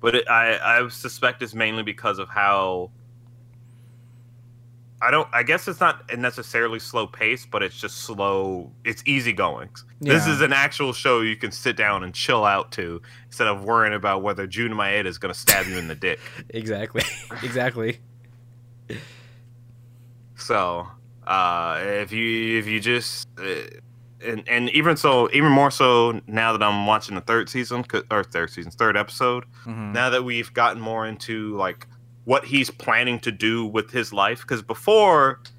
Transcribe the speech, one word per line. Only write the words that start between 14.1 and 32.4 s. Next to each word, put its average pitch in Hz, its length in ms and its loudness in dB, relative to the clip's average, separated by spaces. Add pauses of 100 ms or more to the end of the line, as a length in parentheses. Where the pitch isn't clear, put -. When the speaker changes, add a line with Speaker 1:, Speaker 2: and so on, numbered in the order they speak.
Speaker 1:
whether 98 220 -4
Jun 110 260 -6
Maeda 101 340 0
is 87 120 -6
gonna 92 160 -6
stab 95 340 0
you 92 100 -6
in 82 100 -8
the 80 80 -8
dick. 80 240 -4 (160)
Speaker 2:
<laughs> - 140 -18
Exactly. 110 540 -6 (180)
<laughs> - 220 -12
Exactly. 120 560 -4 (2250)
Speaker 1:
So, 90 520 -2 (380)
uh, 87 580 0
if 101 280 -4
you, 113 480 -2
if 104 80 -6
you 107 120 -2
just, 120 480 -2 (120)
uh, 92 40 -12 (840)
and, 110 220 -8
and 120 240 0
even 151 260 4
so, 131 360 4
even 143 180 6
more 139 200 6
so 120 560 4
now 113 260 0
that 107 100 0
I'm 104 220 2
watching 107 300 0
the 90 60 -6
third 113 280 0
season, 120 420 -6
c-, 104 100 0 (100)
or 107 120 0
third 85 260 -4
season, 85 220 -12
third 107 260 2
episode, 123 480 -2 (200)
Speaker 2:
Mm-hmm. 113 280 -8
Speaker 1:
now 123 160 0
that 127 140 0
we've 117 300 -6
gotten 117 280 2
more 110 240 -4
into, 110 520 -8
like, 92 300 -4 (380)
what 131 200 2